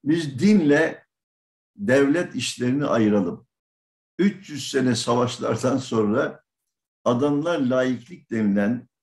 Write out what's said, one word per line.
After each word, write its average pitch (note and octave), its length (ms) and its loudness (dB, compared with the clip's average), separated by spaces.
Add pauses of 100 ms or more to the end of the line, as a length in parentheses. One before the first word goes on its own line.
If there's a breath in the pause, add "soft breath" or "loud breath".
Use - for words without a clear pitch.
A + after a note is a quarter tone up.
Biz D3 360 -2
dinle D#3+ 640 4 (680)
devlet C#3 600 2
işlerini B2+ 500 -4
ayıralım. G#2 640 0 (720)
Üç - 300 0
yüz C#3 220 -10
sene B2+ 240 0
savaşlardan B2 840 -2
sonra A#2+ 680 -2 (640)
adamlar C#3+ 540 0
laiklik B2+ 720 -2
denilen G#2+ 580 0 (140)